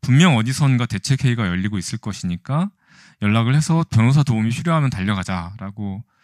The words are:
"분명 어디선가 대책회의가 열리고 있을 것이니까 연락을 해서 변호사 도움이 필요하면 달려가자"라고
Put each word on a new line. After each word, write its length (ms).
"분명 360
어디선가 500
대책회의가 600
열리고 300
있을 220
것이니까 720
연락을 320
해서 380
변호사 320
도움이 260
필요하면 400
달려가자"라고 1120